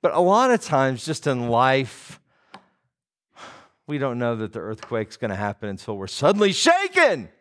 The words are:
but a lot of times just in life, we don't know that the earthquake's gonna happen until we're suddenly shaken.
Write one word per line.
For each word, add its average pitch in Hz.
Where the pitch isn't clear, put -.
but -
a -
lot 208
of 233
times 131
just 156
in 123
life, 131
we 147
don't 131
know 120
that 110
the 110
earthquake's 110
gonna 104
happen 104
until 101
we're 98
suddenly 196
shaken. 330